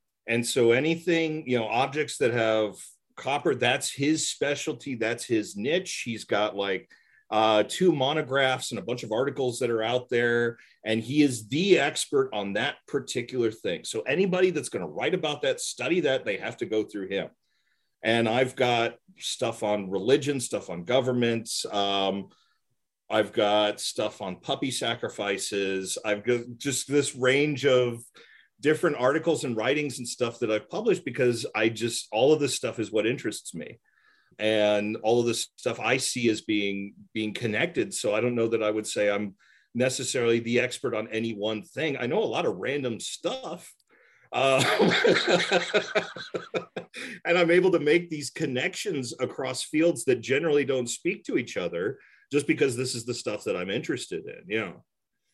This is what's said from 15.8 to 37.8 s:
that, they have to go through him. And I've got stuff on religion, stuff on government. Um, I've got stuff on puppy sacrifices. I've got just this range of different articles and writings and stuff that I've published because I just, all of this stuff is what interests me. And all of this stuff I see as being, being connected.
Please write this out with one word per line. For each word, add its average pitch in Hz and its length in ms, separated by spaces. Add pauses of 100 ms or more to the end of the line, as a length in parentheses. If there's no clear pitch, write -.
that, 135 240
they 123 140
have 113 200
to 117 80
go 107 180
through 98 240
him. 95 220 (720)
And 117 260
I've 127 260
got 120 420 (220)
stuff - 440
on 104 280
religion, 131 500
stuff 104 300
on 87 140
government. 120 640 (200)
Um, 98 580 (800)
I've 107 240
got 104 480
stuff - 400
on 95 200
puppy 135 320
sacrifices. 101 1300
I've 104 200
got 120 160 (180)
just 135 300
this 139 260
range 135 500
of 123 380 (580)
different 156 360
articles 143 480
and 123 120
writings 143 420
and 120 100
stuff - 320
that 113 100
I've 107 180
published 208 360
because 123 500
I 110 140
just, 117 420
all 123 220
of 151 80
this 139 160
stuff 113 240
is 104 100
what 110 160
interests 117 480
me. 85 240 (600)
And 107 580
all 117 240
of 117 60
this 113 300
stuff - 220
I 117 200
see 123 320
as 107 100
being, 101 540 (200)
being 107 180
connected. 117 640